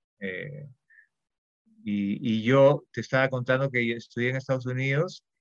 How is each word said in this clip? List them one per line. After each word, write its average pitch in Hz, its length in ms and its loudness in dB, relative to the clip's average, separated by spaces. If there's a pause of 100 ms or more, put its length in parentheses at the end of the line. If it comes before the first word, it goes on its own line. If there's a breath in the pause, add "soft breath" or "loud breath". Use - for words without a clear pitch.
(220)
Eh, 92 460 -10 (1160 soft breath)
y, 104 520 -2
y 110 80 -2
yo 139 480 6
te 117 100 -8
estaba 131 280 0
contando 131 400 0
que 123 160 -2
yo 117 100 -2
estudié 120 340 -4
en 131 80 -4
Estados 127 280 -4
Unidos 139 580 -2 (180)